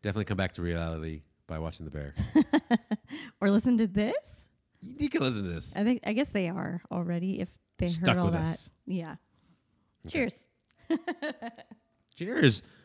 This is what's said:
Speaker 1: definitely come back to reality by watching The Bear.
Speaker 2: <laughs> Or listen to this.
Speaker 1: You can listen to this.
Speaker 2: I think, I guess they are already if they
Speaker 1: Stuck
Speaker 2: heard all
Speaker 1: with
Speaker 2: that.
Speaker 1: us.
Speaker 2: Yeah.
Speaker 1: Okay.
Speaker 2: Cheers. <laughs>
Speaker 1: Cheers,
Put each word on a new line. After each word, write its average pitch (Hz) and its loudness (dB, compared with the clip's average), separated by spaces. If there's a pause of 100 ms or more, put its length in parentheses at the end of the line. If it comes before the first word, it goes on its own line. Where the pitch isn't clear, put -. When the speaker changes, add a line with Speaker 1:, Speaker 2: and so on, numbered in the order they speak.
Speaker 1:
definitely 101 -2
come 101 -2
back 92 0
to - -8
reality 82 -4 (240)
by 80 -6
watching 80 -8
The 76 -10
Bear. 73 -8 (200)
Speaker 2:
<laughs> - 0
Or 202 4
listen 226 4
to 226 4
this. 208 -2 (360)
Speaker 1:
You 285 -4
can 330 0
listen 117 2
to 90 -2
this. - -6
Speaker 2:
I 202 0
think, 240 2
I 214 -2
guess 269 0
they 190 0
are 180 -6 (100)
already 175 -2
if 190 -4 (280)
they - 0
Speaker 1:
Stuck 175 4
Speaker 2:
heard - 2
all 175 2
Speaker 1:
with 170 4
Speaker 2:
that. 165 2
Speaker 1:
us. - -2 (180)
Speaker 2:
Yeah. 165 -6 (920)
Speaker 1:
Okay. - -12
Speaker 2:
Cheers. - -4 (420)
<laughs> - -6
Speaker 1:
Cheers, 170 4 (220)